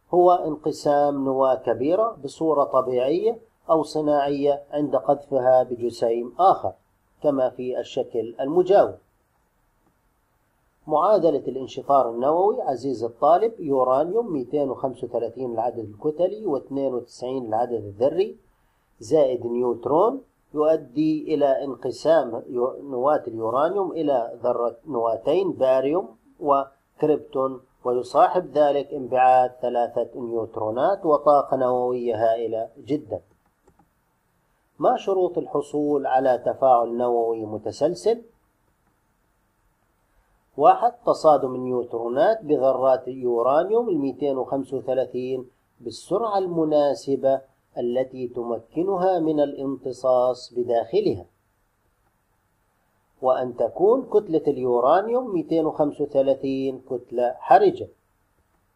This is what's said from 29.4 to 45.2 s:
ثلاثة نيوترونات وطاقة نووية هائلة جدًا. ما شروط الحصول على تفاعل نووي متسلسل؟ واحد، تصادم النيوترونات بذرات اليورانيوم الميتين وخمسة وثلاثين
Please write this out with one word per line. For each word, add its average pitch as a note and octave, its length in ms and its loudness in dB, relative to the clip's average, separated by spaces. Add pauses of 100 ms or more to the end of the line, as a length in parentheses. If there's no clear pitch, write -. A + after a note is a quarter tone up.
ثلاثة A#2+ 540 -2
نيوترونات A#2 920 -4
وطاقة C#3+ 520 2
نووية B2 580 0
هائلة A2+ 640 0
جدًا. A#2+ 440 -6 (1600)
ما A3 180 2
شروط F#3 400 -2
الحصول D3 720 -2
على C3 300 2
تفاعل A#2+ 600 2
نووي A#2 480 0
متسلسل؟ D3 800 -2 (2250)
واحد، D#3 360 4 (120)
تصادم C#3 500 4
النيوترونات B2+ 840 -2
بذرات C3 640 2
اليورانيوم C3+ 800 0
الميتين C#3 480 -2
وخمسة C3+ 400 -6
وثلاثين B2+ 720 -4 (300)